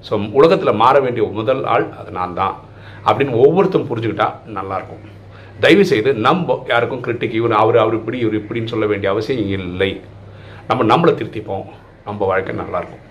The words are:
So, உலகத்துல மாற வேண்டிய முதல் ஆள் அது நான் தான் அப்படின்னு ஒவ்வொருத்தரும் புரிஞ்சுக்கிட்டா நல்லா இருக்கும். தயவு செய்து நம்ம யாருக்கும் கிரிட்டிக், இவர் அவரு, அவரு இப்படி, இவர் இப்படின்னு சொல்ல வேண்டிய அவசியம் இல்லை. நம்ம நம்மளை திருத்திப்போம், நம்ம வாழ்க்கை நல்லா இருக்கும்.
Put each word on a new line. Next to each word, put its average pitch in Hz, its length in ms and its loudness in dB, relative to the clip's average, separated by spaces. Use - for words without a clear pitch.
So, 123 60 -4
உலகத்துல 165 320 6
மாற 131 140 6
வேண்டிய 113 200 0
முதல் 113 240 0
ஆள் 123 120 2
அது 101 180 -16
நான் 90 220 -6
தான் 95 160 -2
அப்படின்னு 127 380 2
ஒவ்வொருத்தரும் 175 440 2
புரிஞ்சுக்கிட்டா 113 380 -2
நல்லா 95 220 -6
இருக்கும். - 240 -14
தயவு 175 280 6
செய்து 113 180 2
நம்ம 151 300 2
யாருக்கும் 123 340 0
கிரிட்டிக், 113 340 -4
இவர் 113 240 2
அவரு, 117 200 4
அவரு 113 180 0
இப்படி, 123 240 -6
இவர் 107 160 -2
இப்படின்னு 113 320 -6
சொல்ல 110 180 -2
வேண்டிய 98 220 -2
அவசியம் 107 440 -4
இல்லை. 92 340 -4
நம்ம 117 220 2
நம்மளை 156 280 4
திருத்திப்போம், 104 460 -8
நம்ம 104 240 -4
வாழ்க்கை 95 320 -2
நல்லா 90 180 -6
இருக்கும். - 300 -16